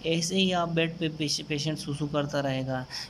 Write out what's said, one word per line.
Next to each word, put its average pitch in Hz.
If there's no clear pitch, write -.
ऐसे 170
ही 190
आप 170
bed 165
पे 165
पेश-, 151
patient 151
सुसु 147
करता 143
रहेगा 131